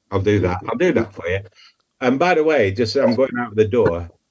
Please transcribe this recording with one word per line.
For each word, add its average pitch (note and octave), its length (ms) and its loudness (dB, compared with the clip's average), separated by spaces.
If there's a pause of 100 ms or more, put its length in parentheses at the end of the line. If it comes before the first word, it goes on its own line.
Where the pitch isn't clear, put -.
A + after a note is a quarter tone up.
(100)
I'll G2 100 -2
do G#2 200 2
that. F2+ 180 -2 (100)
I'll A2+ 80 -4
do E3+ 160 0
that - 220 -2
for - 140 -10
you." F#2+ 100 -4 (600)
And C3 180 0
by F3+ 160 2
the D#3 80 2
way, C#3+ 300 2
just A2 240 -2
as C3+ 80 2
I'm A#2+ 100 2
going B2 240 0
out A#2 180 -8
the G#2+ 120 4
door, F2 420 0 (200)